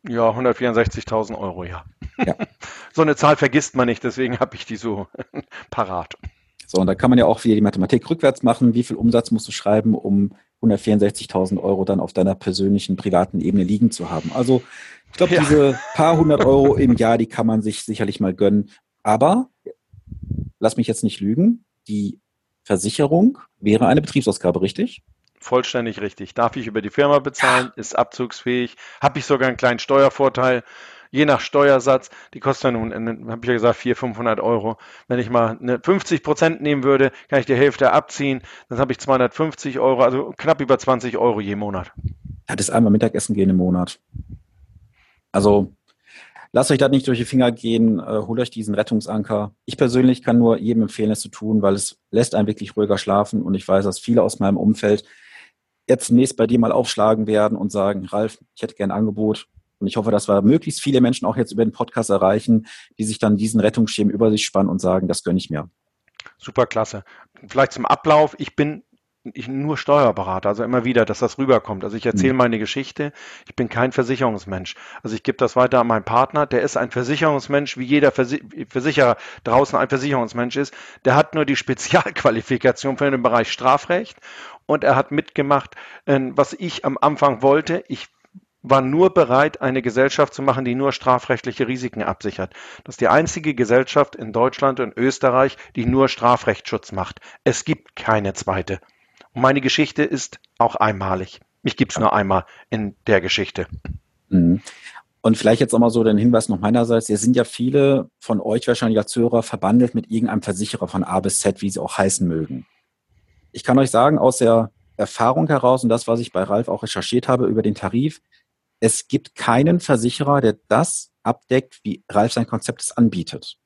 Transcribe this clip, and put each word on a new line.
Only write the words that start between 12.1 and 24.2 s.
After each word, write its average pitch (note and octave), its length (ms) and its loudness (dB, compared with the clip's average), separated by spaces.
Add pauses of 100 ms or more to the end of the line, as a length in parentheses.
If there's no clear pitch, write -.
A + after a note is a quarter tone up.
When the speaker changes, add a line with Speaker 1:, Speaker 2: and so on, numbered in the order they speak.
Speaker 2:
deiner F#2+ 220 0
persönlichen, G2 600 -2
privaten F#2 440 0
Ebene F#2+ 220 2
liegen G#2 300 2
zu E2 180 -10
haben? E2 240 -6
Also, B2+ 280 2 (500)
ich - 40 -20
glaub, F3 140 2
Speaker 1:
Ja. F3+ 100 4
Speaker 2:
diese C#3+ 380 4 (160)
paar D#3+ 220 4
hundert D3+ 280 4
Euro C#3 320 6
im B2 200 4
Jahr, A2+ 200 2
die A2+ 100 0
kann A2+ 200 -4
man A2 160 2
sich G#2+ 220 -6
sicherlich G#2+ 340 -4
mal F#2+ 160 0
gönnen. G2+ 360 2 (340)
Aber, D3+ 460 2 (1080)
lass - 180 0
mich A#2+ 120 0
jetzt - 160 -4
nicht - 160 -4
lügen, E3 440 2 (220)
die G#2 340 -6 (440)
Versicherung D3 760 0 (200)
wäre G#2+ 280 2
eine D3 140 4
Betriebsausgabe, G2 640 -2